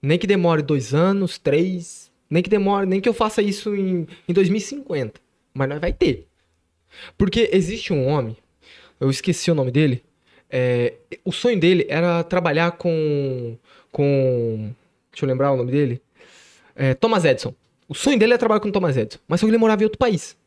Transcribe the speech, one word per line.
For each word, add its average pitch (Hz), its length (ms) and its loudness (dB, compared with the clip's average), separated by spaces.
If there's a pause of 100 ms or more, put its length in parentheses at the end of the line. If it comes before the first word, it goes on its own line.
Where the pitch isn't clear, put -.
Nem 151 180 0
que 196 80 -4
demore 170 340 2
dois 135 320 -2
anos, 190 440 0
três. 170 720 -2 (180)
Nem 165 120 2
que 180 80 -6
demore, 196 380 2
nem 185 120 0
que 190 80 0
eu 233 60 2
faça 220 300 0
isso 202 320 -2
em, 185 320 -2 (200)
em 175 60 -2
dois 185 160 4
mil 208 80 0
e 208 40 -2
cinquenta. 160 600 -8 (320)
Mas 135 160 -2
nós 147 100 -8
vai 175 140 -2
ter. 127 320 -2 (920)
Porque 208 380 0
existe 190 400 -2
um 131 140 0
homem, 127 280 -2 (640)
eu 135 120 0
esqueci - 400 -2
o 165 40 2
nome 131 140 0
dele, 135 340 0 (460)
é, 123 440 0 (300)
o 180 80 -4
sonho 233 280 0
dele 170 280 4
era 170 360 0
trabalhar 170 480 0
com, 143 840 -4 (360)
com, 123 800 0 (400)
deixa - 140 -6
eu 135 40 0
lembrar 135 220 2
o 135 60 0
nome 123 140 -2
dele, 135 300 0 (760)
é, 131 200 0
Thomas 214 280 2
Edison. 127 300 0 (340)
O 151 60 -14
sonho 277 240 2
dele 220 160 4
era 240 60 2
trabalhar 220 220 2
com 208 100 -4
Thomas 175 260 0
Edison, - 300 -4
mas 170 120 0
só 220 60 2
que 220 60 4
ele 226 80 4
morava 220 240 4
em - 20 4
outro 214 140 -2
país. 220 360 0 (120)